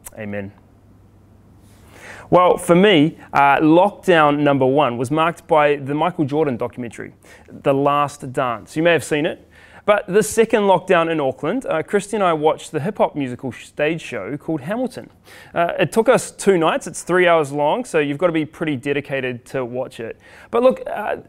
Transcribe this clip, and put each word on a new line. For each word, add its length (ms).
Amen. 340
Well, 260
for 180
me, 440
uh, 280
lockdown 800
number 260
one 320
was 140
marked 360
by 280
the 180
Michael 320
Jordan 320
documentary, 560
The 260
Last 600
Dance. 420
You 60
may 120
have 100
seen 240
it. 200
But 220
the 160
second 400
lockdown 480
in 80
Auckland, 480
uh, 160
Christy 340
and 60
I 100
watched 380
the 80
hip-hop 360
musical 360
stage 500
show 340
called 260
Hamilton. 500
Uh, 240
it 140
took 180
us 220
two 260
nights. 300
It's 160
three 240
hours 240
long, 340
so 140
you've 180
got 80
to 80
be 120
pretty 320
dedicated 680
to 180
watch 360
it. 200
But 140
look, 240
uh, 300